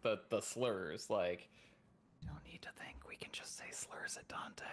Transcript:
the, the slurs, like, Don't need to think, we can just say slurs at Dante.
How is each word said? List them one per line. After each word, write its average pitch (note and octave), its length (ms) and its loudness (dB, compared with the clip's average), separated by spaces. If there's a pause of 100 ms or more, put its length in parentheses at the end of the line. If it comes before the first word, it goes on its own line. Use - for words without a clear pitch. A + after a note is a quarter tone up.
the, G#2+ 160 6 (100)
the G#2+ 120 6
slurs, G2 680 2
like, F2+ 400 4 (760)
Don't - 260 -6
need - 100 -12
to - 160 -10
think, - 180 -10 (120)
we - 80 -10
can - 160 -8
just - 260 -6
say - 140 -8
slurs - 460 -4
at - 100 -12
Dante. - 460 -6